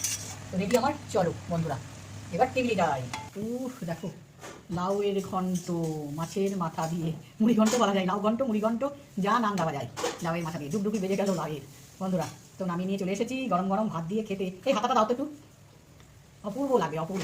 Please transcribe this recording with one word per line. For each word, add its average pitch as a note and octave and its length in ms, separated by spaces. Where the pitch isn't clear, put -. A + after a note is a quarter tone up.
তো - 120
রেডি G#3 200
আমার, C#4+ 120
চলো F3 180
বন্ধুরা, D#3+ 260
এবার B3 180
টেবিলে A#3+ 280
যাই। C#3+ 200
উফ, B3 320
দেখো, E3 180
লাউয়ের G3+ 400
ঘন্ট, F#3 380
মাছের G3 320
মাথা E3 200
দিয়ে D#3+ 160
মুড়ি A3 200
ঘন্ট A3 140
বলা G3+ 140
যায়, F#3 120
লাউ G3+ 160
ঘন্ট, A3+ 140
মুড়ি G#3+ 160
ঘন্ট, A3+ 160
যা G#3 80
নাম G3+ 140
দেওয়া D#3+ 180
যায় B2 100
লাউয়ের E3+ 240
মাথা E3+ 140
দিয়ে। C#3+ 120
ডুবডুবি G#3 300
বেজে G3 180
গেল G3 80
লাউয়ের, D3+ 240
বন্ধুরা। F3+ 260
তো F#3+ 120
নামিয়ে F3+ 200
নিয়ে G3 120
চলে F#3 160
এসেছি A#3+ 180
গরম F#3 180
গরম G#3+ 220
ভাত E3 180
দিয়ে A3 160
খেতে। G3 180
এই C4+ 100
হাতাটা A#3+ 200
দাও G#3+ 100
তো A#3+ 80
একটু, C#4 100
অপূর্ব C4 220
লাগে, D#3 220
অপূর্ব, F#3 180